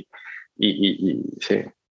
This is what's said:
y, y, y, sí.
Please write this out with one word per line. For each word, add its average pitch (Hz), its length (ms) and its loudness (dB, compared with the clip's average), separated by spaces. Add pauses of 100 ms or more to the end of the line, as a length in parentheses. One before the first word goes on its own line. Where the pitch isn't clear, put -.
(560)
y, 107 120 4
y, 95 420 2
y, - 120 -2 (180)
sí. - 200 2 (360)